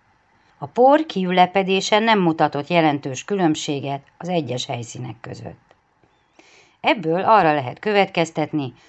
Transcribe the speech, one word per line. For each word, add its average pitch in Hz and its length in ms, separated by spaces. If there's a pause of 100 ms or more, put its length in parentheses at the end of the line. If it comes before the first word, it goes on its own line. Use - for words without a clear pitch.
(580)
A 147 80
por 277 400
kiülepedése 185 920
nem 220 200
mutatott 156 480
jelentős 147 580
különbséget 147 760 (160)
az 170 120
egyes 139 360
helyszínek 120 560
között. - 540 (1040)
Ebből 185 440
arra 185 300
lehet 131 260
következtetni, 160 960 (140)